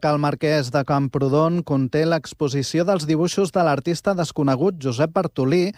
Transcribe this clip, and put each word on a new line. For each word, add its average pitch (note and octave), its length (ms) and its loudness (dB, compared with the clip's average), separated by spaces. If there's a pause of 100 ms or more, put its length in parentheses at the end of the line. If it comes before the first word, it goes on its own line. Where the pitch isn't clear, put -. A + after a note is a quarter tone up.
Cal D3+ 160 2
Marquès D3 480 0
de C#3 160 0
Camprodon C#3+ 800 0
conté C#3 400 0
l'exposició D#3 800 -2
dels F3+ 240 0
dibuixos E3 480 0
de F#3+ 80 2
l'artista D#3+ 560 0
desconegut D3+ 640 0
Josep C3+ 320 0
Bartolí, F3 640 0